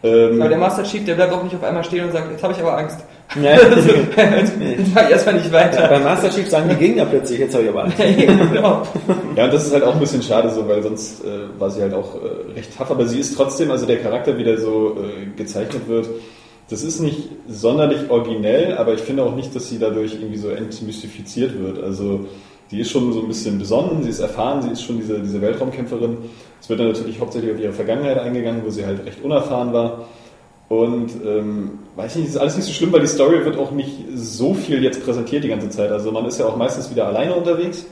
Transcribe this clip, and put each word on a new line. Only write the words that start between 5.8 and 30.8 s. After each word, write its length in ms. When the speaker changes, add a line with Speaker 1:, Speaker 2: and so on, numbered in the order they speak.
Speaker 3:
Beim 160
Master 260
Chief 180
sagen 220
die 60
Gegner 300
plötzlich, 340
"Jetzt 160
hab 80
ich 60
aber 160
Angst." 120
Speaker 2:
<laughs> 300
Genau. 300
Speaker 1:
Ja, 100
und 80
das 120
ist 80
halt 100
auch 120
ein 40
bisschen 220
schade 300
so, 160
weil 160
sonst, 420
äh, 340
war 120
sie 100
halt 140
auch, 200
äh, 400
recht 220
tough, 140
aber 160
sie 120
ist 160
trotzdem, 360
also 160
der 100
Charakter, 400
wie 60
der 160
so, 380
äh, 280
gezeichnet 520
wird, 200
das 140
ist 160
nicht 300
sonderlich 600
originell, 680
aber 160
ich 80
finde 220
auch 120
nicht, 200
dass 140
sie 100
dadurch 340
irgendwie 240
so 120
entmystifiziert 1080
wird. 240
Also 420
sie 100
ist 120
schon 200
so 100
ein 60
bisschen 320
besonnen, 440
sie 60
ist 100
erfahren, 420
sie 80
ist 140
schon 140
diese, 220
diese 220
Weltraumkämpferin. 760
Es 80
wird 100
dann 80
natürlich 320
hauptsächlich 340
auf 60
ihre 140
Vergangenheit 440
eingegangen, 480
wo 60
sie 140
halt 200
recht 180
unerfahren 500
war. 320
Und, 440